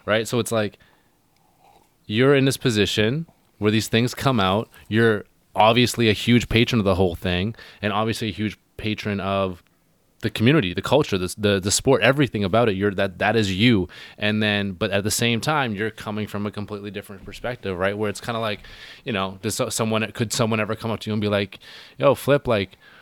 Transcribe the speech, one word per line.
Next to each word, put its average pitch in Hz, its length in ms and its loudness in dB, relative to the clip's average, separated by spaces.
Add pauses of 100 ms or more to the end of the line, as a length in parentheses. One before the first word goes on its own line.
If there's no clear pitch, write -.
right? 110 220 0
So 123 120 -2
it's 107 140 -4
like, 104 260 -2 (1300)
you're 123 300 4
in 135 100 4
this 131 120 0
position 113 720 0 (320)
where 104 120 2
these 107 180 0
things 117 260 0
come 131 240 0
out. 98 300 2 (180)
You're 110 380 2 (300)
obviously 113 540 4
a 104 40 4
huge 117 360 2
patron 117 300 2
of 98 60 0
the 95 100 2
whole 92 180 2
thing, 90 420 -2 (260)
and 104 120 -2
obviously 110 360 -2
a - 20 -4
huge 104 260 -6 (200)
patron 104 420 -6
of 95 420 -2 (600)
the 113 80 -4
community, 110 440 2
the 95 80 -2
culture, 135 360 2
the, 90 200 -4
the, 101 220 2
the 95 100 -2
sport, 131 320 2
everything 120 420 2
about 110 260 2
it. 98 60 0
You're 101 200 0
that, 95 240 -2
that 104 160 2
is 104 180 2
you. 101 360 2 (280)
And 107 240 -2
then, 104 300 0
but 95 200 -4
at 98 120 0
the 104 80 -2
same 117 300 0
time, 135 340 -2
you're 107 160 -4
coming 104 340 -8
from 104 220 -6
a 101 40 -6
completely 104 380 -10
different 98 360 -14
perspective, 101 520 -8
right? 98 200 0
Where 107 120 -2
it's 101 120 -8
kinda 117 180 -6
like, 107 220 -4 (420)
you 135 80 -8
know, 95 300 -4
does 107 140 -4
so-, 120 140 -2
someone, 110 440 -2
could 117 200 -4
someone 110 280 0
ever 104 140 -4
come 113 140 -6
up 107 120 -4
to - 80 -8
you 107 40 -2
and 107 80 -2
be 104 60 0
like, 101 320 -2 (380)
"Yo, 135 180 4
Flip, 139 320 0
like, 104 300 0 (240)